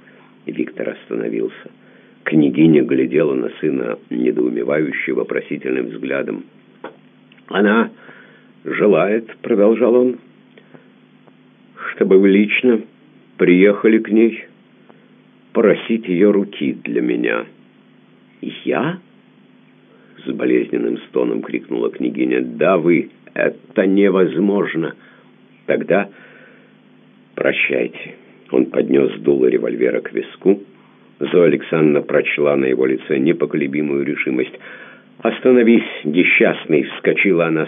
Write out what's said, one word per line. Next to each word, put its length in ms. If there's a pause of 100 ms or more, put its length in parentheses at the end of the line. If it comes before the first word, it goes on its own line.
(460)
Виктор 440
остановился. 800 (520)
Княгиня 600
глядела 500
на 160 (100)
сына 380 (120)
недоумевающе 1040
вопросительным 720
взглядом. 560 (1040)
«Она 420 (720)
желает, — 640 (160)
продолжал 540
он, — 220 (1700)
чтобы 280
вы 100
лично 520 (560)
приехали 600
к 120
ней 360 (1080)
просить 540
её 240
руки 520
для 180
меня». 440 (1160)
«Я?» — 360 (1300)
с 60
болезненным 640 (120)
стоном 320
крикнула 480
княгиня. 520
«Да 360
вы! 320 (240)
Это 520
невозможно!» 1080 (720)
«Тогда 440 (1300)
прощайте». 800 (360)
Он 140
поднёс 540
дуло 280
револьвера 540
к 100
виску. 500 (580)
Зоя 280
Александровна 540
прочла 540
на 100
его 200
лице 320
непоколебимую 840
решимость. 500 (640)
«Остановись, 680 (160)
несчастный!» — 800 (120)
вскочила 500
она 220